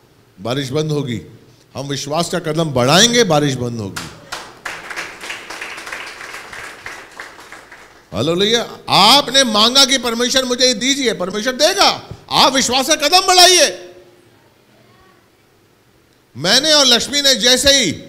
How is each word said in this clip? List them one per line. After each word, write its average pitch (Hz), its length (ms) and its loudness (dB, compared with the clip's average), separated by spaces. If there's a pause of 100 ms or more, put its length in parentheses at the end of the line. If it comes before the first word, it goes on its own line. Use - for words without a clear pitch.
(420)
बारिश 127 280 -6
बंद 156 220 -4
होगी, 127 300 -4 (560)
हम 135 100 -10
विश्वास 143 420 -4
का 180 100 -4
कदम 165 240 -4
बढ़ाएंगे, 165 600 4
बारिश 147 300 2
बंद 120 260 -6
होगी।" 98 300 -10 (4000)
हालेलुया। 180 640 -2 (120)
आपने 240 540 6
मांगा 240 420 2
कि 262 120 2
"परमेश्वर 247 480 -2
मुझे 254 280 0
दीजिए", 247 400 -2
परमेश्वर 196 400 -4
देगा, 294 560 0 (220)
आप 233 220 4
विश्वास 254 340 0
का 311 80 2
कदम 302 260 2
बढ़ाइए। 359 720 4 (2500)
मैंने 240 360 2
और 294 120 4
लक्ष्मी 247 360 0
ने 269 140 2
जैसे 254 420 2
ही 214 140 0 (180)